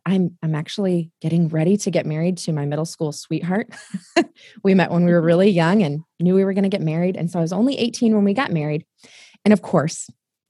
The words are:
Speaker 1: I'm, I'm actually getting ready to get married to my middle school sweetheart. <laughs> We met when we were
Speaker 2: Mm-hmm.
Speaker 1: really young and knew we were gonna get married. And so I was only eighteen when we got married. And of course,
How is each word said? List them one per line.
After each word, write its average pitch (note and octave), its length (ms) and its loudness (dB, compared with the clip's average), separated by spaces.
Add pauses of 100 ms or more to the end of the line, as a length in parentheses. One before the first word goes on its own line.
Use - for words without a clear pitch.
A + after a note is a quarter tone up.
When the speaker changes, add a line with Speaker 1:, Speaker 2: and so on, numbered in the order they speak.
Speaker 1:
I'm, F3+ 360 0
I'm D#3+ 120 -2
actually E3+ 560 -4 (100)
getting E3 280 0
ready D#3+ 300 2
to G3+ 120 -4
get E3 160 0
married E3 320 -2
to - 140 -6
my C#3+ 140 -2
middle D3 200 -4
school D3+ 260 -6
sweetheart. F3 560 -4 (480)
<laughs> - 80 2 (380)
We G3 120 4
met F3 160 4
when F3 140 2
we F3 80 4
were F3 60 4
Speaker 2:
Mm-hmm. D#3+ 80 2
Speaker 1:
really F3+ 240 4
young F3 320 2
and D3 200 -2 (180)
knew F3+ 140 2
we G3 100 4
were G3 80 0
gonna G3 160 0
get F#3+ 120 -2
married. E3 360 -2
And E3+ 140 -6
so F3+ 80 -4
I E3 40 0
was E3 100 -2
only A#3 260 0
eighteen A3+ 360 0
when G#3 100 2
we G3+ 100 2
got - 180 -2
married. D3+ 320 -2 (600)
And G#3 80 6
of G#3 100 4
course, - 460 -2 (420)